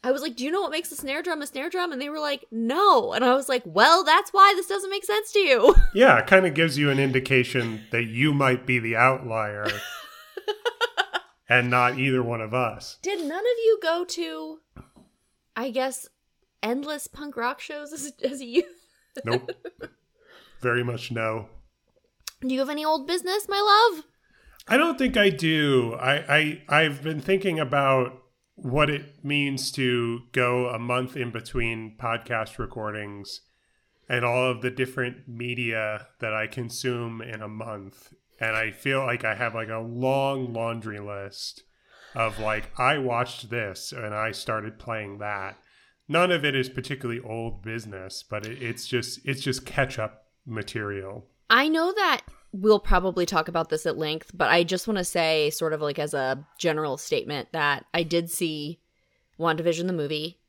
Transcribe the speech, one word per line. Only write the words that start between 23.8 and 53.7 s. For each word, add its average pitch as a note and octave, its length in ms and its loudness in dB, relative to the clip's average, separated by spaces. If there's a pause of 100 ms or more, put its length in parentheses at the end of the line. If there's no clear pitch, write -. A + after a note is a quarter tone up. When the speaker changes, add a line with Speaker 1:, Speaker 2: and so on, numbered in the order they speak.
Speaker 1:
love? D#4 100 -14 (640)
Speaker 2:
I A#3 100 2
don't D#4+ 220 2
think B3 180 2
I G#3 140 6
do. C#3+ 680 2
I, C3 140 2 (220)
I, D#3 320 0
I've D3 320 2
been D3+ 200 -4
thinking F#3+ 400 0
about C3+ 600 2 (360)
what D3 340 2
it - 340 -8
means C#3 480 -2
to A#2+ 500 0 (100)
go B2 360 2
a A#2 120 -6
month B2+ 360 -4
in A#2+ 140 -6
between A2+ 680 -6
podcast A2+ 600 -6
recordings G#2 840 -10 (640)
and B2 160 0
all B2+ 260 0
of A2+ 120 -6
the B2 80 -2
different B2+ 580 -6
media A#2 800 -6 (100)
that A2 160 -4
I G#2+ 140 -4
consume A#2 760 -6
in A2 180 -12
a G#2+ 80 -10
month. G#2+ 640 -14 (280)
And A2 160 0
I A2 160 -2
feel C3+ 320 -2
like A#2+ 200 -4
I A2 120 0
have, A#2 180 -4
like, A2+ 140 -6
a A2+ 100 -6
long C3 760 -2
laundry A2+ 460 -6
list G2+ 640 -12 (540)
of, A2 240 -2
like, G#2+ 400 -4
I C#3 180 2
watched B2 500 -4
this A2 440 -8
and A2+ 200 -10
I A2 200 -4
started A2 480 -6
playing G#2 380 -8
that. G2+ 380 -8 (500)
None F3 240 2
of E3 140 0
it C#3+ 100 0
is C3 140 0
particularly C3 520 -8
old A2+ 420 -8
business, G#2+ 600 -12
but G#2+ 240 -10
it, B2 160 -12
it's A#2 240 -8
just, - 380 -4
it's C3+ 160 -4
just C3 240 -4
catch-up - 600 -6 (180)
material. G#2 800 -8 (240)
Speaker 1:
I C4 200 4
know E4 260 0
that F#4 260 0 (320)
we'll G#3 260 4
probably F3+ 460 2
talk E3 240 -2
about E3+ 220 -4